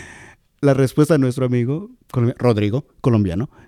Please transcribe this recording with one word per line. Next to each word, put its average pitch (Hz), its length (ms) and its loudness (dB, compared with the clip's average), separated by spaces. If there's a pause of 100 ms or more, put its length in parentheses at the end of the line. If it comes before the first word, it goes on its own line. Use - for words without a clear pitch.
(600)
la 139 140 2
respuesta 143 400 2
de 147 60 2
nuestro 127 260 -2
amigo, 127 440 -4 (220)
colombi-, 123 240 0
Rodrigo, 110 500 0 (140)
colombiano, 104 480 0 (200)